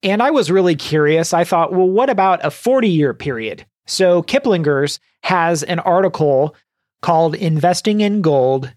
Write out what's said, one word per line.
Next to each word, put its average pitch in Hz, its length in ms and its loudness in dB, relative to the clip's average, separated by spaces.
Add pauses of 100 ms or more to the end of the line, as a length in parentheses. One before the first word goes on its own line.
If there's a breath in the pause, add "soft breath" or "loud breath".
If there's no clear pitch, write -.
And 208 220 0
I 285 80 2
was 233 180 0
really 180 260 2
curious. 156 580 0
I 175 100 2
thought, 165 280 0
"Well, 185 160 2
what 220 220 0
about 190 340 0
a 147 80 -2
forty-year 196 640 0
period?" 113 520 -10 (240)
So 180 320 2
Kiplinger's 165 800 -2 (240)
has 170 400 0
an 175 160 -6
article 156 760 0 (460 soft breath)
called 165 320 0
Investing 175 680 -2
in 208 200 0
Gold 135 560 0